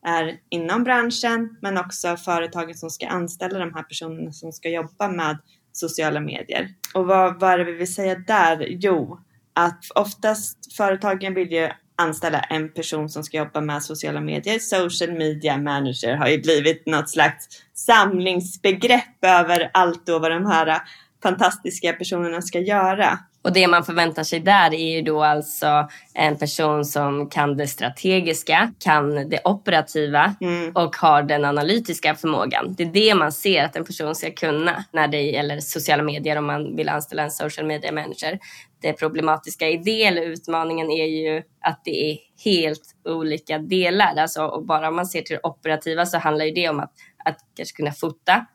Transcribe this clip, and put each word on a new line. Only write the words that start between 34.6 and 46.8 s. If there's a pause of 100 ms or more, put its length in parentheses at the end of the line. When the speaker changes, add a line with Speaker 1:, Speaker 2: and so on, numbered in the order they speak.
Speaker 2:
när
det
gäller
sociala
medier
om
man
vill
anställa
en
social
media
manager. (420)
Det
problematiska
i
det,
eller
utmaningen,
är
ju (200)
att
det
är (280)
helt (260)
olika
delar.
Alltså,
och
bara
om
man
ser
till
det
operativa
så
handlar
ju
det
om
att, (340)